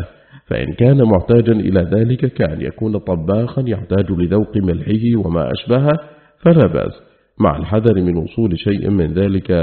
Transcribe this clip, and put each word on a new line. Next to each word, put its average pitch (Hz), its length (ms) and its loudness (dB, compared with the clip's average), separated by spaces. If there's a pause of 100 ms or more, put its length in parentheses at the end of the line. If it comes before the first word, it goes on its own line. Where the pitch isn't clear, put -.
(460)
فإن 67 280 -4
كان 131 300 4
محتاجا 113 480 4
إلى 98 300 2
ذلك 117 520 0
كأن 78 280 -4
يكون 104 360 -4
طباخا 98 720 -2
يحتاج 95 440 -2
لذوق 95 460 0
ملحه 101 680 0
وما 82 240 -2
أشبهه 135 420 0 (480)
فلا 165 260 6
بأس، 67 340 -4 (380)
مع 85 180 2
الحذر 98 440 0
من 87 160 0
وصول 85 420 -2
شيء 101 300 -2
من 85 240 0
ذلك 95 380 -2 (120)